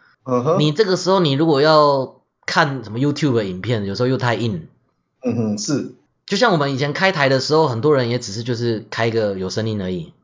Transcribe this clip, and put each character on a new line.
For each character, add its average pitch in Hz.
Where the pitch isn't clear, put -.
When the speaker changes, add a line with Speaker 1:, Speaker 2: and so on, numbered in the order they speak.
Speaker 1:
嗯。 127
嗯 120
哼。 160
Speaker 2:
你 151
这 214
个 185
时 180
候 190
你 151
如 147
果 143
要 147
看 139
什 101
么 117
YouTube 143
的 110
影 92
片， 104
有 98
时 95
候 127
又 131
太 120
硬。 98
Speaker 1:
嗯 226
哼， 220
是。 -
Speaker 2:
就 202
像 226
我 170
们 139
以 131
前 143
开 190
台 143
的 135
时 143
候， 160
很 113
多 147
人 123
也 120
只 117
是 113
就 123
是 113
开 117
个 107
有 92
声 110
音 107
而 92
已。 85